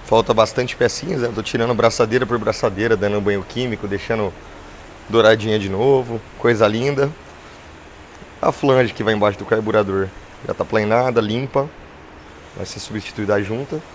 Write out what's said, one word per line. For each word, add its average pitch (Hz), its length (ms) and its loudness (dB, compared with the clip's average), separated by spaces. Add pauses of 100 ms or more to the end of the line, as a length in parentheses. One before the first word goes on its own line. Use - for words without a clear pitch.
Falta 113 280 2
bastante 113 440 2
pecinhas, 135 460 -2
né? 113 120 -2
Tô 107 80 -6
tirando 120 320 -2
braçadeira 113 500 2
por 117 140 -2
braçadeira, 110 580 0
dando 104 240 0
banho 101 220 -2
químico, 113 460 -6
deixando 101 440 -4 (760)
douradinha 107 500 4
de 98 100 -4
novo. 120 520 0 (180)
Coisa 110 300 4
linda. 139 420 0 (1300)
A 147 120 2
flange 131 420 2
que - 80 -8
vai 107 100 2
embaixo 104 280 2
do 101 40 -10
carburador 107 600 0 (400)
já - 80 -4
tá - 100 -4
planada, 113 560 2
limpa. 131 480 -2 (880)
Vai 95 80 -8
ser - 140 -12
substituída 104 560 -4
a 101 80 2
junta. 127 360 -6 (160)